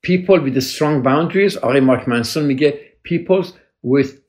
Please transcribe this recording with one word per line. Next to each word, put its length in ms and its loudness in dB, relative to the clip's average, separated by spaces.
people 340 2
with 200 -2
strong 440 -2
boundaries، 520 0
آقای 240 0
مارک 280 2
منسون 360 -2
میگه 340 0
peoples 380 0
with 240 2